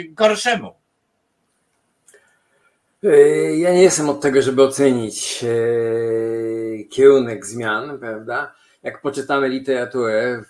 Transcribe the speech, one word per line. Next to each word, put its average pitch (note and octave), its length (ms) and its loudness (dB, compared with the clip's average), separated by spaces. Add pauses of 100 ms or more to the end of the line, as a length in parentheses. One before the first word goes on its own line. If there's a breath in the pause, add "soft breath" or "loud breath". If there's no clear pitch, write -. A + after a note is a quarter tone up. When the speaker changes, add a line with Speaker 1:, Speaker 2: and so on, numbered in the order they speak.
Speaker 1:
gorszemu. G#3+ 640 -2 (2250 soft breath)
Speaker 2:
E, G3+ 60 0 (480)
ja F3 160 2
nie F3+ 80 4
jestem D#3 280 4
od C#3+ 120 -4
tego, C3+ 200 2
żeby C3 220 2
ocenić, B2+ 800 0
e, A2+ 1400 -4
kierunek B2+ 640 4
zmian, A#2 540 -8
prawda? A#2+ 540 -10 (300 soft breath)
Jak - 180 -12
poczytamy C#3 480 -4
literaturę B2 1000 -4